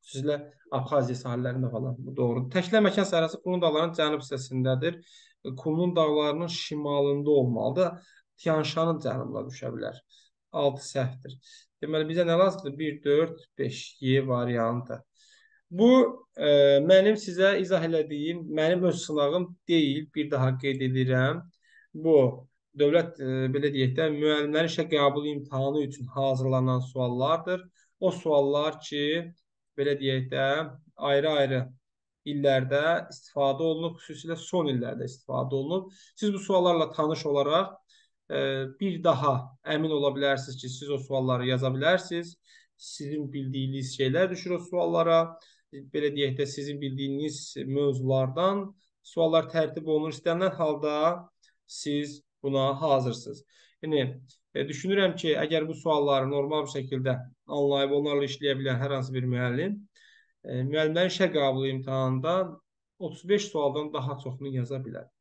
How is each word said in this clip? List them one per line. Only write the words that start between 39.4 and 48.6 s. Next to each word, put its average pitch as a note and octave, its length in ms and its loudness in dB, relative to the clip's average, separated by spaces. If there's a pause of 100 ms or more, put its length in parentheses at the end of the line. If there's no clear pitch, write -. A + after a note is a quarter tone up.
əmin D#3 320 -2
ola C#3+ 180 2
bilərsiniz C3 460 -2
ki, C3 80 -10
siz C3+ 220 -10
o C#3 80 -2
sualları B2+ 500 0
yaza B2+ 240 0
bilərsiniz. E3+ 600 0 (420)
Sizin D3 560 -10
bildiyiniz C3+ 640 -6
şeylər C#3+ 340 2
düşür F3+ 280 -6
o - 80 -6
suallara. E3 560 2 (500)
Belə C#3+ 400 -4
deyək C#3 260 0
də, C#3 80 0
sizin C#3+ 340 -8
bildiyiniz C#3 760 -6 (100)
mövzulardan C3+ 1000 0 (360)